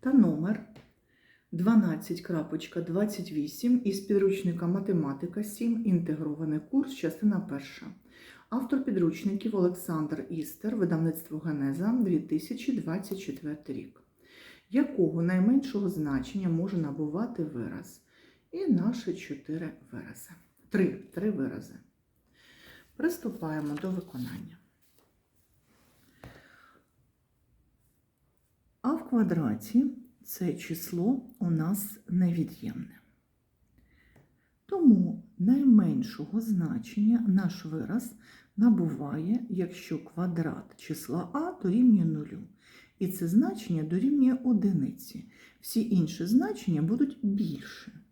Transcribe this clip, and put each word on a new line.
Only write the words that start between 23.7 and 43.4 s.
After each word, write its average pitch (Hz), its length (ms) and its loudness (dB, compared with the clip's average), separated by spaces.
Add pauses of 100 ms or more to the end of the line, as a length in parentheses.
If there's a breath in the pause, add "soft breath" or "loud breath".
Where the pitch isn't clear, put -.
до 190 80 -4
виконання. 131 680 -8 (4000 loud breath)
А 269 120 0
в 320 140 -8
квадраті — 175 760 2 (380)
це 170 300 -4
число 175 840 -4
у 175 120 -2
нас 165 480 -2 (100)
невід'ємне. 170 920 -2 (1700 soft breath)
Тому 226 580 6 (140)
найменшого 208 1040 4
значення 214 880 0
наш 185 360 2
вираз 160 500 -6 (420 loud breath)
набуває, 170 920 2
якщо 170 560 -4
квадрат 170 720 -4
числа - 560 -8
а 339 300 -6
дорівнює 208 420 6
нулю. 156 380 -4 (560 soft breath)
І 190 100 -2
це 170 200 -4
значення 196 540 2